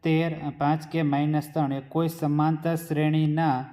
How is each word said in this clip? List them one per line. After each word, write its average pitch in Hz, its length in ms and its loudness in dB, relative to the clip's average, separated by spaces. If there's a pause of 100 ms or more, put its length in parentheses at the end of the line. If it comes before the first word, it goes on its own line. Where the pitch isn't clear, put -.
તેર 165 300 2
અને 147 160 -6
પાંચ 151 320 0 (100)
કે 165 100 0
માઇનસ 147 520 0
ત્રણ 143 200 0
એ 135 80 -6
કોઈ 160 260 -2
સમાંતર 156 680 0
શ્રેણીના 156 960 0